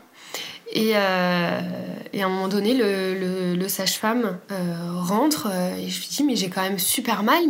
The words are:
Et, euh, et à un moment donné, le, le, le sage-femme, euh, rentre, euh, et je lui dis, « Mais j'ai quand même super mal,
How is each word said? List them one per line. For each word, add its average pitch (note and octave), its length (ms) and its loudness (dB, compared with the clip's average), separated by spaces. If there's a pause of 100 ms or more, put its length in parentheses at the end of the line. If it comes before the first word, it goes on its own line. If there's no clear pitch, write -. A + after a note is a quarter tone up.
(760)
Et, A3 200 2
euh, F3+ 680 2 (540)
et G3+ 80 -2
à F#3+ 40 2
un - 40 2
moment F#3+ 180 0
donné, G3+ 260 2
le, G3 400 2
le, F#3 400 -2
le F#3 140 0
sage-femme, G3 680 0 (120)
euh, G3+ 40 -6 (400)
rentre, G#3+ 580 2
euh, F3+ 240 0
et F#3 140 -6
je - 100 -6
lui - 80 -10
dis, « - 160 -2
Mais C4 100 4
j'ai F#3 140 0
quand F#3 140 -2
même F#3+ 160 0
super G#3 440 0
mal, C#4+ 280 6